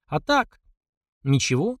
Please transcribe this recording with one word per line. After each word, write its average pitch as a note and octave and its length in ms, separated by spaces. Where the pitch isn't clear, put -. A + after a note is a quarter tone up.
А D3+ 140
так, C#4 400
ничего, C#3 580